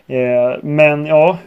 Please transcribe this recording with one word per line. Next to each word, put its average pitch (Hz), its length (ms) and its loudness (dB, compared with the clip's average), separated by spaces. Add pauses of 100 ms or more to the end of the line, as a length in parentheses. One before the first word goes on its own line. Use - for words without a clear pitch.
Eh, 123 540 -2
men 147 440 0
ja, 156 420 2